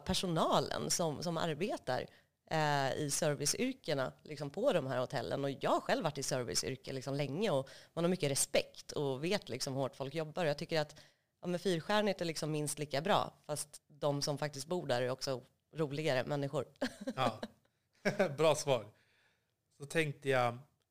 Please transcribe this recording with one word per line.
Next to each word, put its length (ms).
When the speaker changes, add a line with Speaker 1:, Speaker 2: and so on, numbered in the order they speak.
Speaker 1:
personalen 840
som, 320
som 140
arbetar, 680
eh, 420
i 180
serviceyrkena, 1000
liksom, 260
på 240
de 140
här 120
hotellen. 440
Och 80
jag 200
har 100
själv 220
varit 140
i 60
serviceyrke, 680
liksom, 220
länge 360
och 180
man 100
har 60
mycket 220
respekt 600
och 320
vet, 260
liksom, 240
hur 80
hårt 140
folk 200
jobbar. 280
Och 60
jag 80
tycker 240
att, 140
ja, 60
men 120
fyrstjärnigt 600
är, 40
liksom, 260
minst 280
lika 220
bra, 320
fast 420
de 340
som 160
faktiskt 300
bor 200
där 140
är 80
också 320
roligare 500
människor. 400
<laughs> 360
Speaker 2:
Ja. 240
<laughs> 260
Bra 180
svar. 360
Så 80
tänkte 440
jag, 280